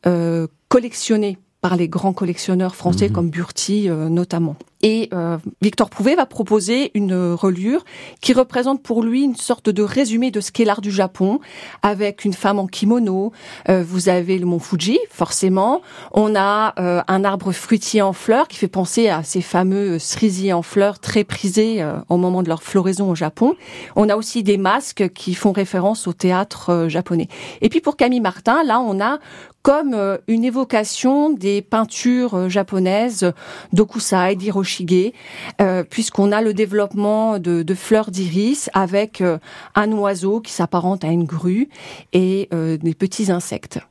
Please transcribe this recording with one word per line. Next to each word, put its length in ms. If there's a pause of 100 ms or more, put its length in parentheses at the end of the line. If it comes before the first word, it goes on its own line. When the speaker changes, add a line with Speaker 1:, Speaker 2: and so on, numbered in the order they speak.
Speaker 1:
euh, 400 (220)
collectionnées 680 (240)
par 140
les 120
grands 240
collectionneurs 640
français 320
Speaker 2:
Mhm. 60
Speaker 1:
comme 160
Burti, 580
euh, 200
notamment. 460 (280)
Et, 320
euh, 240 (240)
Victor 260
Prouvé 260
va 120
proposer 680
une 400
reliure 540 (340)
qui 140
représente 480
pour 200
lui 200
une 120
sorte 360
de 120
résumé 480
de 120
ce 100
qu'est 140
l'art 160
du 80
Japon, 500 (400)
avec 460
une 80
femme 240
en 80
kimono. 680 (380)
Euh, 120
vous 280
avez 260
le 80
mont 140
Fuji, 400 (100)
forcément. 720 (320)
On 240
a, 420
euh, 300
un 160
arbre 280
fruitier 500
en 100
fleurs 340
qui 120
fait 100
penser 400
à 140
ces 180
fameux 580
cerisiers 540
en 80
fleurs 380
très 260
prisés, 580
euh, 140 (140)
au 80
moment 240
de 80
leur 120
floraison 480
au 40
Japon. 420 (400)
On 140
a 60
aussi 260
des 160
masques 560
qui 180
font 200
référence 540
au 60
théâtre, 560
euh, 220
japonais. 380 (340)
Et 80
puis 100
pour 160
Camille 240
Martin, 440
là, 160
on 200
a 180 (440)
comme, 320
euh, 240 (100)
une 160
évocation 840
des 320
peintures, 720
euh, 160
japonaises, 840 (400)
d'Okusai, 640
d'Hiroshige, 380 (840)
euh, 280
puisqu'on 440
a 100
le 100
développement 840
de, 240
de 120
fleurs 360
d'iris 640
avec, 460
euh, 180 (380)
un 160
oiseau 480
qui 100
s'apparente 540
à 40
une 160
grue 440 (440)
et, 400
euh, 240
des 160
petits 380
insectes. 480 (120)